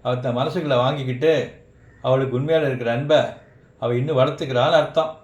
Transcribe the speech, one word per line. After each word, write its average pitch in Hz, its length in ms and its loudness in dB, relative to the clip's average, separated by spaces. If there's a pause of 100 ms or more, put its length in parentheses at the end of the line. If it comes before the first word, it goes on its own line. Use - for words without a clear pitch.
அவ 123 140 -2
தன் 123 220 -4
மனசுக்குள்ள 147 380 -2
வாங்கிக்கிட்டு 131 560 0 (680)
அவளுக்கு 127 380 0
உண்மையில 156 260 2
இருக்கிற 123 260 -2
அன்பை 143 300 2 (580)
அவ 120 160 -2
இன்னும் 139 220 0
வளர்த்துக்கிறான்னு 139 640 2
அர்த்தம் 160 340 -2 (100)